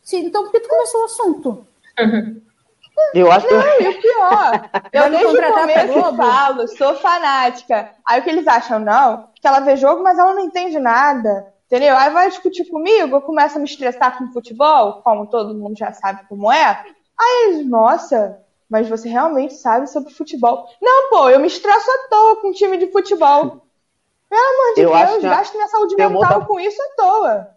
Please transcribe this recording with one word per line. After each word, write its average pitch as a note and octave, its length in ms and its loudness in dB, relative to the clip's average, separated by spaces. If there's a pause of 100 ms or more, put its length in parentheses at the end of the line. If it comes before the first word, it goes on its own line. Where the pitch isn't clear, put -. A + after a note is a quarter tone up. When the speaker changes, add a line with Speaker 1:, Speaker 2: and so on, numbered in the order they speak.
Speaker 1:
Sim, F4 260 -8
então G#4 180 -6
por - 80 -16
que A#4 80 0
tu A#4 80 -16
começou A#4+ 340 -2
o - 40 -2
assunto? D#4+ 600 -6 (320)
Speaker 2:
Uhum. A3 420 -2 (720)
Speaker 3:
Eu F3 200 4
acho G4+ 160 2
que - 60 4
Speaker 4:
Não, C#5 260 2
e F#4 80 0
o - 120 -6
pior, G4+ 680 0 (220)
eu C#4+ 100 2
Speaker 1:
Vamos D4+ 160 0
Speaker 4:
desde G#4+ 80 2
o - 40 2
Speaker 1:
contratar G#4 380 2
pra - 140 2
Speaker 4:
começo B3+ 180 -2
Speaker 1:
Globo? D#4+ 160 -2
Speaker 4:
falo, B3+ 520 0
sou C4+ 260 -2
fanática. C4+ 960 -2 (160)
Aí A#3+ 140 2
o - 40 -12
que - 60 -4
eles D#4+ 160 -2
acham, A#3+ 320 0
não, A3 560 0
que - 120 -4
ela C4+ 140 4
vê C#4 160 2
jogo, D4 260 2
mas F#4 160 2
ela F#4 140 4
não G4 120 -4
entende F4 340 -6
nada, A#3 680 0 (200)
entendeu? C4 300 2
Aí C#4 140 4
vai F4+ 180 2
discutir F4+ 380 -6
comigo, E4 500 0
eu C#4 40 2
começo D4+ 360 -2
a D4+ 40 -6
me C#4+ 60 -6
estressar B3 500 -4
com B3 160 -12
futebol, A#3+ 680 0
como G#3 240 -2
todo G#3+ 280 -6
mundo G#3 220 -12
já G#3 160 -10
sabe G3 360 -8
como G3+ 240 -4
é. C#4 300 2 (360)
Aí A#4+ 320 2
eles, D4+ 160 -4
"Nossa, A#3+ 720 0 (320)
mas A3 180 -2
você A3+ 200 -8
realmente C4+ 460 -2
sabe B3 360 -2
sobre D4 240 -8
futebol." B3 520 -4 (140)
Não, C5+ 300 2
pô, D#4+ 180 4
eu C4 120 6
me D4+ 80 0
estresso G#4 420 0
à C5 180 -4
toa A4 280 4
com G4+ 160 -6
time F#4+ 260 0
de F4+ 80 0
futebol. D#4+ 760 0 (680)
Pelo G#4+ 140 2
amor C5 320 2
de G#4 80 0
Speaker 3:
Eu E4+ 120 4
acho - 180 6
Speaker 4:
Deus, A4 80 -2
Speaker 3:
que D#4+ 60 -4
a-, - 40 0
Speaker 4:
gasto G4+ 240 -2
minha G#4 140 -4
saúde G4+ 280 -2
Speaker 3:
tem G4 100 2
uma F#4 140 0
Speaker 4:
mental F4+ 180 2
Speaker 3:
outra - 100 -6
Speaker 4:
com G4 120 -2
isso G#4 200 -6
à C#5+ 220 -6
toa. D#4+ 540 0